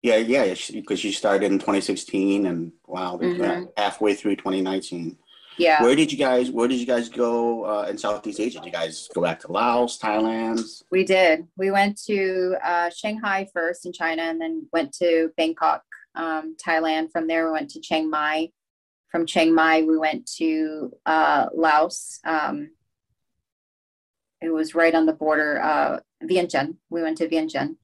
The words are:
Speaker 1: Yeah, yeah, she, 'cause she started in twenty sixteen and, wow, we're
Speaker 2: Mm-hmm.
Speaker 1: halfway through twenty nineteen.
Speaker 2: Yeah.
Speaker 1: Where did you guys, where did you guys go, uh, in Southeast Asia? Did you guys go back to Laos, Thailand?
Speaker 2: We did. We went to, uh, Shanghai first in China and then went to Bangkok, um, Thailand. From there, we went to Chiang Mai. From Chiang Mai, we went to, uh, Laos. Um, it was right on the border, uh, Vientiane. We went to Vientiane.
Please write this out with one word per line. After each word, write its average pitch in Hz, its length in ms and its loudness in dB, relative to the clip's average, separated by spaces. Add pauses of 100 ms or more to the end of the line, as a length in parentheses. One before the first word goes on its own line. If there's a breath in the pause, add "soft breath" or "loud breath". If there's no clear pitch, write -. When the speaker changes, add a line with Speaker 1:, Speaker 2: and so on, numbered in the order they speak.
Speaker 1:
Yeah, 113 140 4
yeah, 113 380 2
she, - 260 -10
'cause 95 180 -4
she 101 120 -2
started 98 400 2
in 95 80 2
twenty 101 220 0
sixteen 98 640 0
and, 85 240 -4 (160)
wow, 180 300 -6
we're 180 180 0
Speaker 2:
Mm-hmm. 175 300 -2 (120)
Speaker 1:
halfway 104 380 0
through 101 220 -2
twenty 95 240 -2
nineteen. 92 560 -4 (420 loud breath)
Speaker 2:
Yeah. 156 240 4
Speaker 1:
Where 127 120 6
did 147 160 4
you 135 60 -4
guys, 127 320 2
where 120 180 0
did 127 120 0
you 120 80 -6
guys 120 200 0
go, 117 580 -2
uh, 104 220 -2
in 101 100 -6
Southeast 104 420 -6
Asia? - 200 -4
Did - 60 -18
you 87 60 -12
guys 82 420 -6
go 87 80 -2
back 85 200 0
to - 100 -14
Laos, 120 480 0
Thailand? 113 880 -2
Speaker 2:
We 185 140 2
did. 175 420 4 (100)
We 190 140 -2
went 202 360 0
to, 185 500 0 (100)
uh, 175 240 0
Shanghai 208 640 -4
first 175 320 -4
in 175 80 -10
China 165 300 -2
and 165 180 -4
then 165 320 -6
went 156 200 -2
to 165 440 2
Bangkok, 160 460 0 (320)
um, 160 400 -6 (100)
Thailand. 160 460 0
From 160 160 -4
there, 165 180 0
we 160 60 -2
went 151 200 -4
to 160 100 -16
Chiang 156 280 -2
Mai. 156 400 -2 (600)
From 170 160 0
Chiang 165 260 4
Mai, 160 300 6
we 160 160 4
went 156 260 -2 (120)
to, 156 560 -2 (120)
uh, 151 480 2
Laos. 160 720 2
Um, 151 460 -4 (1700)
it 165 80 -4
was 160 240 -2
right 165 220 6
on 160 100 6
the 156 80 4
border, 151 480 0
uh, 147 380 0 (240)
Vientiane. 175 540 0 (120)
We 165 140 -4
went 160 160 -4
to 165 80 0
Vientiane. 156 560 -2